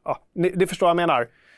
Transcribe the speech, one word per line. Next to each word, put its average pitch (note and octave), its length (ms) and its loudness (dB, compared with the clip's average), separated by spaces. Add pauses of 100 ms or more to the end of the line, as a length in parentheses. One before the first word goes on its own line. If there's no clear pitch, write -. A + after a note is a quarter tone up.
ja, - 140 -6 (140)
ni, F3 220 0
ni F#3 120 0
förstår F3+ 200 -2
vad E3+ 40 6
jag E3+ 60 2
menar. D3+ 320 0 (300)